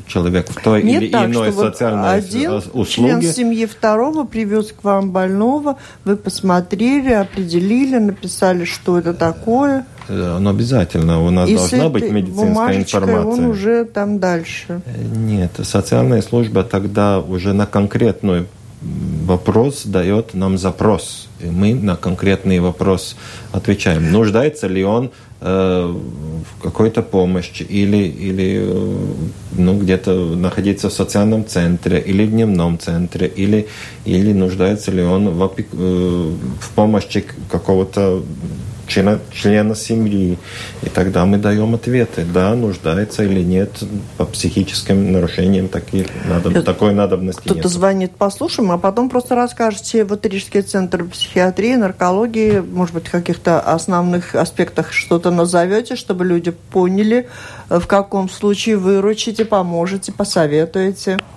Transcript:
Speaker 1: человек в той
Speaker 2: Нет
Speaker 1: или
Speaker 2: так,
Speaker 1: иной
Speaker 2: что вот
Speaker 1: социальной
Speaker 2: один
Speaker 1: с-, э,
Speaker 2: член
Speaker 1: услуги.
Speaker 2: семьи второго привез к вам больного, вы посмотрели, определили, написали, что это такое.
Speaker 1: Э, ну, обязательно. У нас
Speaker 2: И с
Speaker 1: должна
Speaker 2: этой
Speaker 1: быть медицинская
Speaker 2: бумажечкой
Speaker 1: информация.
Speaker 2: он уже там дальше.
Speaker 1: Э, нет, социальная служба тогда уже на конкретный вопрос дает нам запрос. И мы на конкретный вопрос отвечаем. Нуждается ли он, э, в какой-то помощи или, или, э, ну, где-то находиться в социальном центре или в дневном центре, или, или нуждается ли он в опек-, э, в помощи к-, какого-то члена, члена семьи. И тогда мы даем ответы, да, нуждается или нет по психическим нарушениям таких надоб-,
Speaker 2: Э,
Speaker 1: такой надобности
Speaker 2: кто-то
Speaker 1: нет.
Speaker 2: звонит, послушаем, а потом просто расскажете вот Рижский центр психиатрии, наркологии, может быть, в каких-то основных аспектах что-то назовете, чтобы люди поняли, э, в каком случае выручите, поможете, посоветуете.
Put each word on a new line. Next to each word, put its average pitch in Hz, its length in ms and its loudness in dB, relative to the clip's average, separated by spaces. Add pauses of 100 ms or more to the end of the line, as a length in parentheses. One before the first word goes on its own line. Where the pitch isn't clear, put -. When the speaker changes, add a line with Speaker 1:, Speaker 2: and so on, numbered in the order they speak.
Speaker 1:
человек 90 420 0
в - 120 -12
той 107 220 4
Speaker 2:
Нет 214 200 4
Speaker 1:
или 110 80 -2
Speaker 2:
так, 104 180 2
Speaker 1:
иной 113 220 0
Speaker 2:
что 98 100 0
вот 110 120 2
Speaker 1:
социальной 117 440 0
Speaker 2:
один 214 320 -2 (120)
Speaker 1:
с-, - 120 -8
э, 113 120 -2
Speaker 2:
член - 340 2
Speaker 1:
услуги. 165 120 2
Speaker 2:
семьи 226 340 0
второго 233 600 0
привез 214 460 -2
к - 120 -16
вам 196 280 2
больного, 220 640 0 (300)
вы 202 100 2
посмотрели, 202 960 0
определили, 196 840 0
написали, 185 680 0
что - 320 0
это 170 160 0
такое. 247 720 0 (240)
Speaker 1:
Э, 90 300 -2
ну, 101 100 2
обязательно. 87 760 2
У 85 60 2
нас 90 200 4
Speaker 2:
И 214 60 4
с - 40 4
Speaker 1:
должна - 180 0
Speaker 2:
этой - 140 4
Speaker 1:
быть 214 200 0
медицинская 202 360 0
Speaker 2:
бумажечкой 214 540 0
Speaker 1:
информация. 220 440 2
Speaker 2:
он - 60 -
уже 220 340 0
там 208 340 -2
дальше. 175 640 -4
Speaker 1:
Э, 120 60 -10 (240)
нет, 104 360 0 (120)
социальная 120 600 2
служба 117 400 2
тогда 101 560 0
уже 90 340 -2
на 101 140 2
конкретный 101 800 0 (800)
вопрос 117 600 2
дает 101 480 0
нам 95 240 0
запрос. 95 680 -2 (140)
И - 80 -8
мы 98 260 2
на 95 200 0
конкретный 92 640 0
вопрос 90 560 0 (360)
отвечаем. 87 600 0
Нуждается 113 560 2
ли 95 160 0
он, 117 260 0 (320)
э, 92 520 0 (680)
в - 40 -18
какой-то 110 380 0
помощи 92 640 0
или, 101 340 2
или, 95 640 0
э, 98 340 -2 (640)
ну, 90 200 4
где-то 92 340 2 (240)
находиться 95 540 0
в - 40 -4
социальном 104 520 2
центре 87 540 0
или 101 260 2
в 107 60 0
дневном 92 480 2
центре, 87 480 -2
или, 101 400 0 (380)
или 98 280 2
нуждается 95 580 0
ли 92 120 0
он 95 260 2
в 87 120 -2
опек-, - 320 -2
э, 90 600 0 (260)
в - 160 -12
помощи 107 460 2
к-, - 140 -10 (160)
какого-то 95 720 0 (680)
члена, 104 300 2 (120)
члена 107 440 2
семьи. 104 600 0 (460)
И - 60 -4
тогда 90 360 2
мы 101 120 4
даем 107 380 2
ответы, 117 580 0
да, 95 220 4
нуждается 101 680 -2
или 95 180 2
нет 92 280 2 (480)
по 85 80 -2
психическим 95 840 0
нарушениям 92 580 2
таких 92 380 -4 (200)
надоб-, 87 320 2
Speaker 2:
Э, - 40 2
Speaker 1:
такой 101 300 2
надобности 92 480 0
Speaker 2:
кто-то - 180 0
Speaker 1:
нет. 185 80 0
Speaker 2:
звонит, 185 500 0
послушаем, 208 540 0
а 175 60 2
потом 202 320 0
просто 247 260 0
расскажете 233 680 0
вот 202 220 -4
Рижский 196 360 -2
центр 185 440 -2
психиатрии, 185 720 0
наркологии, 208 840 2
может 175 360 -2
быть, 165 120 -6
в - 40 -14
каких-то 175 500 0
основных 175 760 0
аспектах 175 560 -2
что-то 175 400 0
назовете, 180 640 2
чтобы 185 300 -4
люди 175 260 0 (200)
поняли, 208 560 2 (420)
э, 175 100 2
в 175 80 -4
каком 196 420 0
случае 208 480 0
выручите, 202 680 0
поможете, 185 680 -2
посоветуете. 190 1080 0 (200)